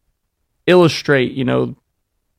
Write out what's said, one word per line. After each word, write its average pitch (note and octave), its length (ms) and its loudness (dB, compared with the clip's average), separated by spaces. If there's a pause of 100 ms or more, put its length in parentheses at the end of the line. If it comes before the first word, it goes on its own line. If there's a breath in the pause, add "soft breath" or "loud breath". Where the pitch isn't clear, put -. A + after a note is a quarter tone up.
(640)
illustrate, D3+ 680 2
you C3 120 -8
know, B2+ 300 -4 (640)